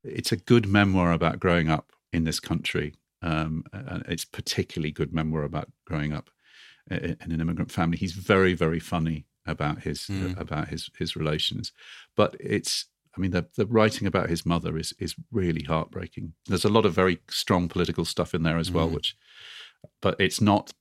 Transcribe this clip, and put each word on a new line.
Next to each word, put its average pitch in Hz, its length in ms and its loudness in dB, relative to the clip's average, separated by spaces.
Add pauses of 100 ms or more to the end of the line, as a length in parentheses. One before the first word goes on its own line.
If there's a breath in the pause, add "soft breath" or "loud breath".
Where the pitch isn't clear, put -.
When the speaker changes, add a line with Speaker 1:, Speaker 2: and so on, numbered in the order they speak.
Speaker 1:
It's - 280 -6
a 90 60 0
good 117 300 6
memoir 95 460 6
about 82 260 2
growing 85 300 4
up 78 220 0 (220)
in 82 120 2
this 78 140 -2
country. 76 540 -4 (300)
Um, 78 480 -2
and - 360 -10
it's 82 180 -6
particularly - 680 -4
good 73 220 -4
memoir 78 300 -2
about 73 260 -6 (160)
growing 76 260 -4
up 73 180 -8 (600 loud breath)
i-, 92 60 -6
in 85 360 -6
an 80 100 -2
immigrant 82 300 -2
family. 85 260 0
He's 87 160 -4
very, 95 400 4
very 82 260 0
funny 80 460 -4 (200)
about 76 380 -4
his, 76 240 -6
Speaker 2:
Mm. 92 300 -4
Speaker 1:
uh, 87 40 -10
about 76 280 -6
his, 82 280 -10
his - 180 -6
relations. - 560 -2 (440 loud breath)
But - 240 4
it's, - 460 -2 (300)
I - 40 -8
mean, 95 120 0
the, 87 240 0
the 110 120 2
writing 107 400 4
about 90 220 0
his 85 160 -2
mother 82 320 0
is, 82 200 -6
is 87 180 -6 (160)
really 85 320 0
heartbreaking. 82 680 -4 (140)
There's 95 180 0
a 107 40 6
lot 110 160 6
of 92 80 4
very 92 260 4 (100)
strong 90 400 2
political 85 360 0
stuff - 280 -2
in 85 100 0
there 82 140 2
as 85 140 -2
well, 82 180 2
Speaker 2:
Mm. 80 40 -2
Speaker 1:
which, - 220 -4 (880 loud breath)
but - 180 0
it's 95 220 2
not 104 400 4